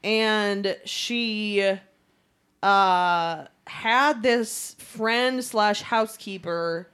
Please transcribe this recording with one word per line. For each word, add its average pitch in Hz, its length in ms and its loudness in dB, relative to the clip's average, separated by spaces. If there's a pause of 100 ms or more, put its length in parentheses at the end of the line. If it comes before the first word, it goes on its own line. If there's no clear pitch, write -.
And 208 720 0 (100)
she, 214 920 -2 (840)
uh, 180 800 2 (220)
had 247 560 2
this 233 560 0
friend 247 640 -2
slash 208 380 0
housekeeper 175 1120 -4